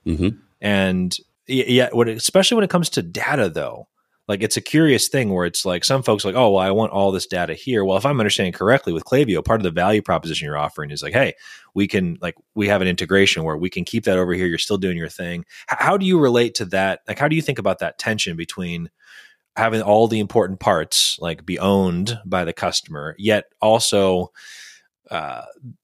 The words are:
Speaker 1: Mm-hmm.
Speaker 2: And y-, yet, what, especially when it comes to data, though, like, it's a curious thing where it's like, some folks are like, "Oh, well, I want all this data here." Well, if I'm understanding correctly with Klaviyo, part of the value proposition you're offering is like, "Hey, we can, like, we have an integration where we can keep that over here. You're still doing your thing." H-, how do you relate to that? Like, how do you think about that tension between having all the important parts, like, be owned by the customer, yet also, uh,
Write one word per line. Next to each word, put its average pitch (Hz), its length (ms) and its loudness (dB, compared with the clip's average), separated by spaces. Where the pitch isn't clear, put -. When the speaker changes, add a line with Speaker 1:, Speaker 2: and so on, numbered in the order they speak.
Speaker 1:
Mm-hmm. 87 320 -2
Speaker 2:
And 95 560 0
y-, 127 200 0
yet, 127 260 4
what, 117 140 4
especially 185 480 2
when 214 80 4
it 180 60 0
comes 175 200 0
to - 120 -2
data, 139 460 -2
though, 67 400 -8
like, 104 160 -4
it's 110 160 -2
a - 20 -4
curious 151 480 4
thing 117 240 -2
where 90 140 0
it's - 180 -4
like, 90 220 -2
some 135 160 0
folks 107 200 2
are 101 60 -2
like, 95 80 -2
"Oh, 123 140 6
well, 95 120 4
I 95 80 2
want 107 220 0
all 98 200 2
this 92 140 -4
data 87 280 -4
here." 113 280 -2
Well, 95 140 0
if 98 80 -2
I'm 139 160 0
understanding 101 320 0
correctly 107 400 2
with 80 120 -4
Klaviyo, 117 380 0
part 113 160 2
of 101 60 -4
the 87 60 -2
value 95 320 0
proposition 80 420 -4
you're 73 140 -6
offering 73 320 -6
is 73 120 -10
like, 73 120 -6
"Hey, 131 180 0
we 98 160 0
can, 90 320 -2
like, 87 140 -8
we 104 140 0
have 101 140 2
an 92 60 2
integration 92 560 2
where 80 120 -4
we 90 140 -4
can 87 160 -8
keep - 180 -4
that 95 140 2
over 90 160 0
here. 92 120 0
You're 82 120 -2
still - 180 -2
doing 92 220 -2
your 80 100 -8
thing." 87 380 -10
H-, - 60 -4
how 180 180 2
do 190 80 -2
you 185 140 4
relate 120 380 2
to 104 100 -6
that? 95 420 -2
Like, 104 100 -8
how 143 100 2
do 160 80 0
you 160 60 0
think 139 160 -4
about 98 200 -2
that - 200 -6
tension 101 380 -4
between 85 540 -8
having 113 240 0
all 107 280 4
the 110 120 -2
important 98 400 0
parts, - 600 0
like, 82 260 -8
be 90 120 -4
owned 98 680 2
by 90 180 -2
the 82 80 -4
customer, - 680 -6
yet 104 260 0
also, 98 680 2
uh, 71 360 -8